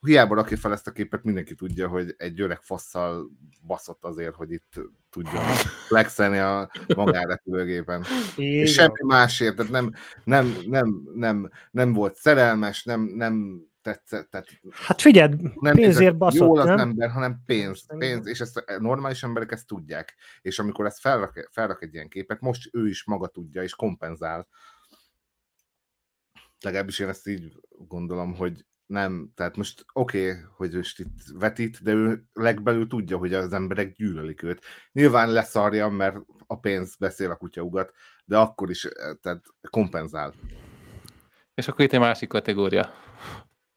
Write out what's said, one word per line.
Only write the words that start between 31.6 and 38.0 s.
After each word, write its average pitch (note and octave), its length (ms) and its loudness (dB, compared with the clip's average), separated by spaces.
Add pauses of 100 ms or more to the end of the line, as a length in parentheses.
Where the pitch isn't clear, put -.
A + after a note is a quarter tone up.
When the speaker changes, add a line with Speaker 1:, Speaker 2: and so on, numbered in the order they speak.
Speaker 1:
de G#2+ 100 0
ő A2 400 0
legbelül A2+ 540 0
tudja, G#2 300 -6
hogy F2+ 180 -4
az F#2 180 -4
emberek F#2+ 400 -4
gyűlölik D#2+ 500 -8
őt. E2 220 -8 (280)
Nyilván A#2+ 400 6
leszarja, G#2+ 560 2
mert G2 280 -2 (300)
a - 120 -10
pénz F#2 380 -4
beszél F#2+ 340 -4
a E2+ 60 -8
kutyaugat, F2 560 -8 (320)